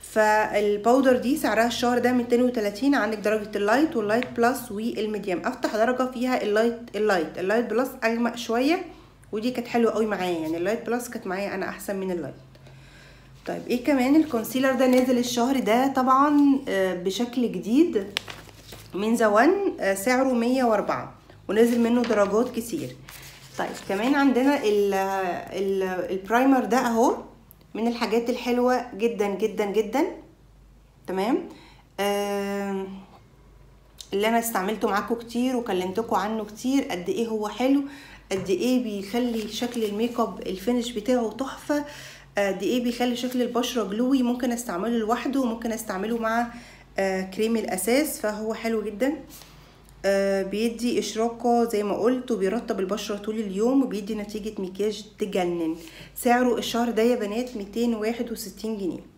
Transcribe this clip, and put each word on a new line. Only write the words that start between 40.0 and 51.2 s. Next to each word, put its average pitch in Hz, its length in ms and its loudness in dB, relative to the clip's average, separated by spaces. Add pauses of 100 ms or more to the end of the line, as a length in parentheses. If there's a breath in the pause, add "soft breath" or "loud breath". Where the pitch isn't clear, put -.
اب 196 280 -2
الفينش 240 440 -2
بتاعه 226 400 0
تحفة، 294 540 -4 (520 loud breath)
قد 196 260 0
ايه 233 200 0
بيخلي 247 320 -2
شكل 247 260 -4
البشرة 240 420 -2
جلوي. 247 400 2
ممكن 240 280 0
استعمله 226 460 -4
لوحده 233 440 0
وممكن 226 300 -2
استعمله 214 460 -4
مع، 226 300 0 (500 loud breath)
آه، 190 240 0
كريم 214 360 -2
الاساس، 254 600 0
فهو 214 340 -4
حلو 220 300 -2
جدًا. 214 300 -2 (920 loud breath)
آه، 196 380 2
بيدي 226 560 -2
إشراقة 233 640 0